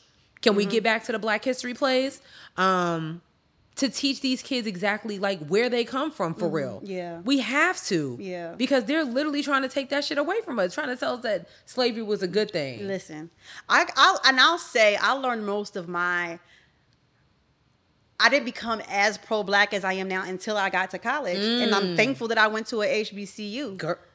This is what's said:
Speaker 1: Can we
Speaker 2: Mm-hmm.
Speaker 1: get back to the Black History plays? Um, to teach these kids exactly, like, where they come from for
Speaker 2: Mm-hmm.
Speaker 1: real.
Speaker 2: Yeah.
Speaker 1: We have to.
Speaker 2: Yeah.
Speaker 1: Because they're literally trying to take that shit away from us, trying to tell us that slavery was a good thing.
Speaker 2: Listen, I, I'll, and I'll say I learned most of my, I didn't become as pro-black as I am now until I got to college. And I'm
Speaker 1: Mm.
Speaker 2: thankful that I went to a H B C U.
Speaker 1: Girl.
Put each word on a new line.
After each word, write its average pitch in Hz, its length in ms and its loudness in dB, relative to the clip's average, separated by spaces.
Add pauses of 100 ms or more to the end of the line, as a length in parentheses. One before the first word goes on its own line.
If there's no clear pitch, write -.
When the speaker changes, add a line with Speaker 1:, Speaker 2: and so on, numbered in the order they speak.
(420)
Speaker 1:
Can 208 140 4
we 208 80 4
Speaker 2:
Mm-hmm. 190 80 0
Speaker 1:
get 220 120 6
back 226 200 2
to - 80 -6
the 220 80 -4
Black 214 260 -2
History 247 300 -2
plays? 262 440 0 (380)
Um, 170 640 2 (560)
to 269 120 2
teach 277 320 -2
these 262 200 0
kids 247 260 -4
exactly, 208 520 -4
like, 190 280 -2
where 208 200 2
they 240 160 0
come 262 260 -4
from 165 240 -4
for 180 120 -4
Speaker 2:
Mm-hmm. 160 100 -2
Speaker 1:
real. 131 300 -4
Speaker 2:
Yeah. 175 400 -8
Speaker 1:
We 269 140 4
have 285 480 0
to. 139 340 0
Speaker 2:
Yeah. 175 340 -8
Speaker 1:
Because 254 300 2
they're 311 180 2
literally 285 400 0
trying 269 200 2
to 262 40 -2
take 269 220 -4
that 285 160 0
shit 294 120 -4
away 320 280 0
from 254 140 -4
us, 185 140 0
trying 294 140 -4
to 254 80 -4
tell 254 200 -2
us 233 80 -10
that 196 260 -2 (160)
slavery 240 380 -2
was 208 200 -2
a 185 40 -2
good 208 240 0
thing. 139 360 -4
Speaker 2:
Listen, 170 440 -8 (360)
I, 285 180 6 (120)
I'll, 339 280 6
and 262 140 6
I'll 330 200 6
say 214 360 4
I 202 180 2
learned 247 320 -2
most 202 300 -4
of 175 140 -6
my, 175 500 -2 (1800)
I 226 120 4
didn't 262 160 4
become 226 440 -4
as 202 280 2
pro-black 202 560 2
as 190 100 -2
I 190 100 0
am 190 140 -4
now 190 160 -2
until 185 320 -6
I 196 140 0
got 185 220 0
to 185 80 -8
college. 233 380 -2
And 226 380 2
I'm 202 80 2
Speaker 1:
Mm. 180 140 -2
Speaker 2:
thankful 226 320 2
that 220 80 0
I 220 100 6
went 220 200 -2
to 226 140 -2
a 208 60 2
H 208 260 -2
B 202 120 -10
C 208 200 -12 (120)
U. 262 180 -6
Speaker 1:
Girl. 170 220 -4 (180)